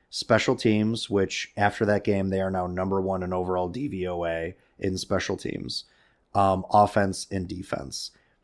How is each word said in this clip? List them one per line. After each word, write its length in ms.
Special 440
teams, 540
which 480
after 280
that 180
game, 260
they 120
are 100
now 160
number 340
one 220
in 100
overall 360
D 180
V 200
O 180
A 300
in 200
special 400
teams, 480
um, 340
offense 640
and 160
defense. 640